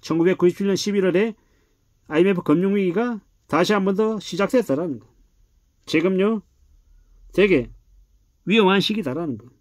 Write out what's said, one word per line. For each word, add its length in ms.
천구백구십칠 680
년 80
십일월에 580
아이엠에프 360
금융위기가 800
다시 240
한 120
번 120
더 240
시작됐다라는 800
거. 80
지금요. 560
되게 380
위험한 360
시기다라는 580
거. 80